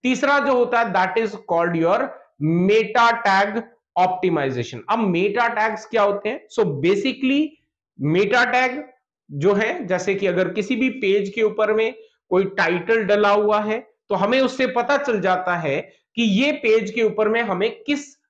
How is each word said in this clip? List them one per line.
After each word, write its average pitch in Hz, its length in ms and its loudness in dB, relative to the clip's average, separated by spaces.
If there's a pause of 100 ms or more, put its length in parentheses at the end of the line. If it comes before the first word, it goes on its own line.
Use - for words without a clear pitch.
तीसरा 269 360 2
जो 277 140 0
होता 240 260 2
है 208 140 -2
that 185 240 0
is 214 180 -2 (180)
called 170 300 0
your 220 240 0 (600)
meta 226 460 4 (140)
tag 202 340 0 (380)
optimization। 143 800 -2 (100)
अब 226 100 0
meta 208 480 0
tags 220 380 -2
क्या 220 180 0
होते 202 260 -2
हैं? 269 180 -10 (120)
So 208 60 4
basically 233 800 0 (560)
meta 202 440 2
tag 254 380 -2 (480)
जो 156 220 2
है, 220 340 -2
जैसे 185 280 -2
कि 196 120 -2
अगर 175 220 0
किसी 214 260 -4
भी 262 140 0
page 196 400 0
के 226 140 -6
ऊपर 214 300 0
में 220 200 0 (360)
कोई 185 140 2
title 185 600 0
डला 202 260 2
हुआ 208 300 2
है 214 200 -4 (300)
तो 202 60 0
हमें 220 260 2
उससे 262 260 0
पता 254 300 0
चल 240 240 -2
जाता 180 340 0
है 156 260 -2 (340)
कि 233 80 0
ये 226 280 2
page 220 400 0
के 233 120 -2
ऊपर 214 260 0
में 233 120 0
हमें 208 420 -4
किस 285 160 -2 (300)